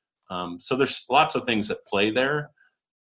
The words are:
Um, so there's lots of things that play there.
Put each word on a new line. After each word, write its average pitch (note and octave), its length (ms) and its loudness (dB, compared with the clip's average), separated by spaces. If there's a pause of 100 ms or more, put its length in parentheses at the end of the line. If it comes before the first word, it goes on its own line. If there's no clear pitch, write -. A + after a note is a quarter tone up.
(320)
Um, F2+ 280 -8
so - 160 -4
there's - 360 0
lots C#3+ 240 4
of B2 100 -4
things G#2+ 220 0
that - 180 -8
play G#2 240 2
there. C#3 400 0 (540)